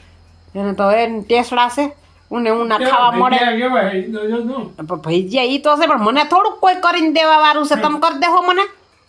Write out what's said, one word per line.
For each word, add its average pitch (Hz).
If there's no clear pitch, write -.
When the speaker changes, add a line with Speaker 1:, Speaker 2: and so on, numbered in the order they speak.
Speaker 1:
એને 202
તો 196
એને 226
ટેસડા 240
છે, 285
ઉને 226
ઉના 226
Speaker 2:
કેવા 254
Speaker 1:
ખાવા 247
મળે. 247
Speaker 2:
ભજીયા 240
કેવા 240
છે 190
ઈ 226
તો 214
જો 233
તું. 233
Speaker 1:
પણ 175
ભજીયા 185
ઈ 262
તો 294
છે, 320
પણ 285
મને 240
થોડુંક 370
કોઈ 370
કરીને 349
દેવા 311
વાળું 302
છે. 294
તમે 294
કરી 311
દેહો 349
મને. 359